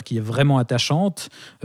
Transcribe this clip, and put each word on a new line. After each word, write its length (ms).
qui 100
est 60
vraiment 380
attachante. 680